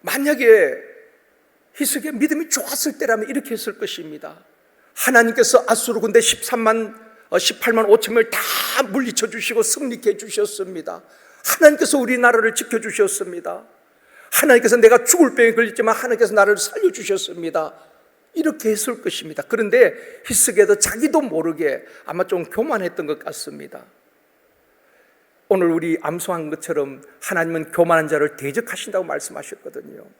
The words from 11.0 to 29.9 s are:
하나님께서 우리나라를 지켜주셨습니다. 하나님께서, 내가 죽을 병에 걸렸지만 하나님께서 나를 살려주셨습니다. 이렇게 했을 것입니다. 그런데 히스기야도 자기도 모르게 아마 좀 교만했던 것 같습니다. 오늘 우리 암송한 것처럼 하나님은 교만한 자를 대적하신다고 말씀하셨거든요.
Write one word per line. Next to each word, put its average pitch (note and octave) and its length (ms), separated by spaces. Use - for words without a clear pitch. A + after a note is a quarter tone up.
하나님께서 D4+ 520
우리나라를 A#3+ 580
지켜주셨습니다. G3 1080
하나님께서, B3 460
내가 A#3 260
죽을 E4 320
병에 A3+ 180
걸렸지만 A3 420
하나님께서 A#3 380
나를 G#3 240
살려주셨습니다. F#3+ 1160
이렇게 D4+ 360
했을 G#3+ 320
것입니다. D#3 460
그런데 A3+ 480
히스기야도 G#3 520
자기도 D4 420
모르게 D#3+ 640
아마 F3+ 220
좀 F3 180
교만했던 G#3 640
것 D3 120
같습니다. D3 680
오늘 F3+ 240
우리 D#3+ 300
암송한 E3 500
것처럼 C#3+ 500
하나님은 E3 480
교만한 E3 360
자를 D3 300
대적하신다고 G3 680
말씀하셨거든요. - 1000